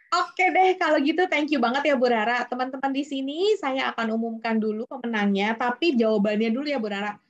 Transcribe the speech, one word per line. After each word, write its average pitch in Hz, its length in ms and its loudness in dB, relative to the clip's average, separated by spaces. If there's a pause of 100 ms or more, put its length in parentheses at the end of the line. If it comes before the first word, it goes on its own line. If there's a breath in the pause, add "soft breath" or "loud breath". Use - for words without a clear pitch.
(120)
Oke 359 400 0
deh, 370 280 4
kalau 311 240 2
gitu 320 240 2
thank 294 240 -2
you 285 80 2
banget 262 320 2
ya 277 80 4
Bu 247 80 4
Rara. 240 400 0
Teman-teman 262 480 -4
di 277 80 -2
sini 294 560 -2
saya 262 320 -2
akan 226 240 -2
umumkan 226 440 -2
dulu 214 280 -2
pemenangnya, 214 720 0
tapi 254 400 0
jawabannya 220 560 2
dulu 294 120 -4
ya 277 120 -2
Bu 214 80 -4
Rara. 202 320 -6 (100)